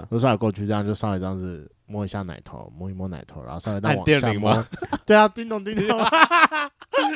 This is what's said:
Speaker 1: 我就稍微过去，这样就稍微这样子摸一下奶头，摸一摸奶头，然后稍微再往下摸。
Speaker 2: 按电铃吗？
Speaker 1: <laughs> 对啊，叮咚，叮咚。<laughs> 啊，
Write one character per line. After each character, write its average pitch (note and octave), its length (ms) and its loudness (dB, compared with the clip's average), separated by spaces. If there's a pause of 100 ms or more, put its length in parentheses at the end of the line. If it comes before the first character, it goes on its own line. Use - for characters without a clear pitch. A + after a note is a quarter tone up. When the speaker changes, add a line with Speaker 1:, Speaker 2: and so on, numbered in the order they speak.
(100)
Speaker 1:
我 - 60 -2
就 A#2 40 0
稍 B2+ 100 4
微 A2 60 2
过 G#2+ 160 0
去， G2+ 120 -6
这 G#2 80 -2
样 G#2 140 -2
就 G#2 80 -2
稍 G#2+ 160 -4
微 F#2+ 80 -2
这 F#2 60 -6
样 F#2+ 120 -4
子 F2+ 320 -10 (180)
摸 G#2 180 -6
一 - 40 -4
下 G2+ 140 -8
奶 D#2+ 220 -12
头， G#1 340 -16
摸 F#2 100 -10
一 F#2+ 60 -8
摸 F#2 140 -8
奶 F2 180 -10
头， - 160 -16
然 B1 100 -14
后 - 60 -8
稍 - 140 -6
微 G2+ 80 -4
再 D3+ 160 2
往 - 0 -
下 - 80 -4
摸。 D3+ 100 4
Speaker 2:
按 C#3 60 4
电 A#2+ 120 0
铃 G2+ 80 -4
吗？ A2+ 280 2 (180)
Speaker 1:
<laughs> - 180 -6
对 G#3+ 120 6
啊， G#3+ 100 8
叮 A3+ 220 -6
咚， G#3 160 -6
叮 G#3+ 100 -6
咚。 G#3+ 240 0
<laughs> - 0 -
啊， D#4 720 4 (460)